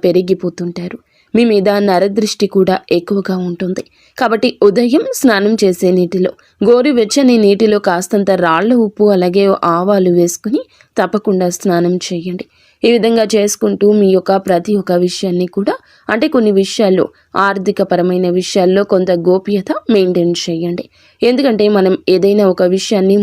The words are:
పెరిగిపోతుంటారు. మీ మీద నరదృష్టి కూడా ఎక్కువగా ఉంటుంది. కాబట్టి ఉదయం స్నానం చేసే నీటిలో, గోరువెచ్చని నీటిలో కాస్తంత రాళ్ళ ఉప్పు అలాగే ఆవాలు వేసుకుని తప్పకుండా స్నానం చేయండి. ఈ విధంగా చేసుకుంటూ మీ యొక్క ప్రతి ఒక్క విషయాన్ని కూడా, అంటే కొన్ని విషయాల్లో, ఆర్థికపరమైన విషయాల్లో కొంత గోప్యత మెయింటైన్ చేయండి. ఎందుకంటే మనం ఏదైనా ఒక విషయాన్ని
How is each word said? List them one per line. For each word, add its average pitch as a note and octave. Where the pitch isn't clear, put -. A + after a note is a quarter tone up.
పెరిగిపోతుంటారు. F3
మీ A3+
మీద G3+
నరదృష్టి G3
కూడా F#3
ఎక్కువగా F#3
ఉంటుంది. F3+
కాబట్టి A3+
ఉదయం A#3+
స్నానం G#3
చేసే F#3
నీటిలో, F3+
గోరువెచ్చని B3
నీటిలో G#3
కాస్తంత F#3+
రాళ్ళ E3+
ఉప్పు G#3
అలాగే F3+
ఆవాలు F#3
వేసుకుని G#3+
తప్పకుండా F#3
స్నానం F3
చేయండి. F3+
ఈ A3+
విధంగా A3+
చేసుకుంటూ G3+
మీ G3
యొక్క F#3
ప్రతి F3+
ఒక్క F#3
విషయాన్ని F3+
కూడా, G#3+
అంటే A3+
కొన్ని A3
విషయాల్లో, F#3+
ఆర్థికపరమైన F#3
విషయాల్లో F#3
కొంత F#3
గోప్యత F#3+
మెయింటైన్ F3+
చేయండి. F3
ఎందుకంటే A#3+
మనం F#3+
ఏదైనా G3+
ఒక F#3
విషయాన్ని F#3+